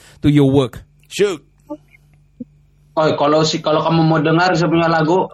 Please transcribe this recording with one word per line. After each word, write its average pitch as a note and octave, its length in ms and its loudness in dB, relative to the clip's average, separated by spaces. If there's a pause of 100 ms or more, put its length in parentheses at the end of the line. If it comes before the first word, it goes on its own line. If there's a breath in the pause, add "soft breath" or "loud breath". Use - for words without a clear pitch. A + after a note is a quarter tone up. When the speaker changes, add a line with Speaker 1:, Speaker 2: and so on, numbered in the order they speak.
(200 soft breath)
Speaker 1:
to D3 140 2
your C#3 160 4
work? C3+ 320 -2 (240)
Speaker 2:
Shoot. F3+ 400 -4 (1500)
Speaker 3:
Oh, D#3 180 0
kalau D3+ 300 0
si, D#3+ 160 -4
kalau D#3 240 -2
kamu D#3+ 180 0
mau D#3+ 160 2
dengar E3 380 0
saya E3+ 100 0
punya E3 220 0
lagu, E3 460 0